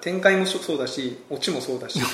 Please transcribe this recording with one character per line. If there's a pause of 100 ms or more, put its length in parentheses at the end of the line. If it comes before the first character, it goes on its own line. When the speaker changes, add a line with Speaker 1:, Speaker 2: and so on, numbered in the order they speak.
Speaker 1:
展
開
も
そ
う
だ
し、 (120)
オ
チ
も
そ
う
だ
し、
Speaker 2:
<laughs>